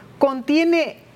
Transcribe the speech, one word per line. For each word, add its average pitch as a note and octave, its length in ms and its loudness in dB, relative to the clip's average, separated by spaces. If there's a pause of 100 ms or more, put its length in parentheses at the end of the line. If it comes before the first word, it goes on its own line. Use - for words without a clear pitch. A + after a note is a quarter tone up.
(180)
contiene D4 800 0 (180)